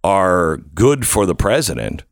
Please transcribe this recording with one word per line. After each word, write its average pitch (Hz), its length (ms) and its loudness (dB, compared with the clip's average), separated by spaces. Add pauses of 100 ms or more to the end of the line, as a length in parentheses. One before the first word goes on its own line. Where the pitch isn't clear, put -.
are 90 540 0 (160)
good 123 320 2
for 104 200 0
the 85 80 0
president. 85 760 -2